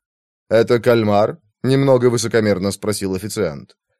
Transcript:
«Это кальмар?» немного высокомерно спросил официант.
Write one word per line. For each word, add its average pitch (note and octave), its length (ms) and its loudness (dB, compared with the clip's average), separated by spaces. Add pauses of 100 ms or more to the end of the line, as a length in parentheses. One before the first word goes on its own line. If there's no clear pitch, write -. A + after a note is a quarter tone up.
(480)
«Это A2+ 320 2
кальмар?» A2 580 2 (240)
немного C3 460 2
высокомерно G#2+ 640 0
спросил G2+ 440 -6
официант. F2+ 640 -8 (240)